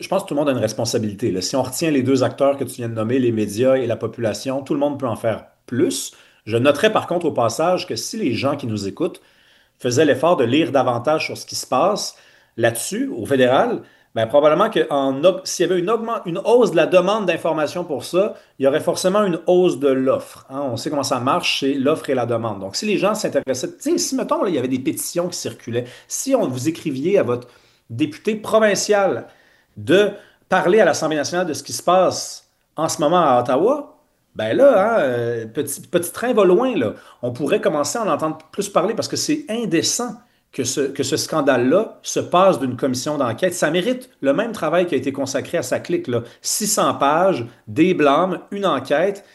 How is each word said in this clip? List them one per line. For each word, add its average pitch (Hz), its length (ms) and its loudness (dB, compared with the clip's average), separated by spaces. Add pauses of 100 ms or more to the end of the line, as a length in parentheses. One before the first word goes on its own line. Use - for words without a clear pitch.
je - 80 -12
pense 185 140 0
que - 60 -14
tout 156 60 -6
le 147 60 0
monde 147 80 2
a 139 40 2
une 123 60 -2
responsabilité, 107 720 -2
là. 90 120 -2
Si - 140 -4
on 127 60 2
retient - 280 -2
les 135 120 2
deux 127 220 2
acteurs 139 320 2
que 135 80 -6
tu - 120 -8
viens 117 120 -6
de 113 60 -8
nommer, 110 240 0
les 120 140 2
médias 107 420 2
et 131 120 0
la 110 100 0
population, 120 680 -4
tout 151 100 -6
le 143 80 0
monde 143 180 0
peut 127 100 -4
en 107 80 -4
faire 107 280 -4 (220)
plus. 170 460 -2 (340)
Je 107 100 -2
noterais 143 340 2
par 165 160 -2
contre 175 200 -2
au 143 60 0
passage 160 540 0
que 117 100 -8
si - 200 -10
les 175 160 -2
gens 123 240 -2
qui - 100 -10
nous 104 220 -4
écoutent 170 320 -6 (580)
faisaient 131 260 2
l'effort 160 320 4
de 123 80 2
lire 135 260 2
davantage 127 560 0
sur 110 100 -8
ce - 80 -14
qui - 120 -12
se - 100 -8
passe 180 480 0 (420)
là-dessus, 147 520 -2
au 101 180 -8
fédéral, 135 560 2 (320)
ben, 113 140 0
probablement 156 420 4
que 170 200 2
en 139 340 0
aug-, 185 180 4
s'il - 240 -2
y - 20 -4
avait 185 120 2
une 175 100 0
augment-, 226 340 -2
une 180 200 -4
hausse 226 260 6
de 160 60 -2
la 156 100 6
demande 185 400 4
d'information 160 560 2
pour 143 220 -6
ça, 196 300 0 (240)
il 131 60 0
y 135 40 6
aurait 147 100 4
forcément 185 460 2
une 175 220 0
hausse 180 340 4
de 139 80 2
l'offre. 131 640 0
Hein, 135 100 -8 (100)
on 117 60 -4
sait 156 120 -8
comment 143 140 -2
ça 131 160 -2
marche, 147 420 0
c'est 139 140 0
l'offre 147 360 0
et 139 40 0
la 120 120 0
demande. 113 340 -4
Donc, 95 160 -10
si 214 100 -6
les 202 120 0
gens 208 180 0
s'intéressaient, 139 580 -4
tu - 160 -6
sais, 349 80 2
si, - 160 -4
mettons, 285 300 -2
là, 190 60 -2
il 160 40 -2
y 139 40 0
avait 127 100 -2
des 127 100 -2
pétitions 170 500 -4
qui 175 100 -8
circulaient, 120 480 -8 (200)
si - 300 -4
on, 202 100 0
vous 127 220 -4
écriviez 160 500 -2
à 135 60 2
votre 120 240 -4 (420)
député 202 460 -4
provincial 202 880 2 (500)
de 175 340 4 (380)
parler 185 320 4
à 190 40 6
l'Assemblée 156 320 0
nationale 175 300 -2
de 147 80 -4
ce - 100 -10
qui - 80 -12
se - 100 -8
passe 170 680 0 (260)
en 156 120 -2
ce - 120 -6
moment 165 200 4
à 131 200 4
Ottawa, 185 480 0 (460)
ben 110 200 -4
là, 226 420 4
hein, 190 40 2
euh, 120 460 -2
petit, - 360 -8
petit - 280 -2
train 247 220 -4
va 202 120 4
loin, 220 300 4
là. 113 200 -2 (260)
On 123 120 -6
pourrait 143 280 -2
commencer - 380 -2
à 233 40 -2
en 202 60 -2
entendre 151 300 -2 (120)
plus - 180 -6
parler 185 260 0
parce 165 140 -4
que 147 80 -6
c'est 151 340 -2
indécent 220 640 -2 (360)
que 131 120 -4
ce, - 160 -2
que 135 220 -2
ce 143 160 -2
scandale-là 143 840 0
se - 180 -4
passe 175 380 2
d'une 127 180 -4
commission 139 420 -4
d'enquête. 127 340 -2
Ça 156 180 0
mérite 214 400 -2 (120)
le 139 100 2
même 220 200 -2
travail 175 340 0
qui 165 80 -2
a 135 40 0
été 131 140 -2
consacré 135 460 -4
à 147 40 -2
sa 147 180 -4
clique, 175 280 -4
là. 120 140 -2 (180)
Six - 260 -4
cents 151 280 0
pages, 147 500 2 (240)
des 160 240 2
blâmes, 151 480 2 (100)
une 202 140 -4
enquête, 160 580 0 (120)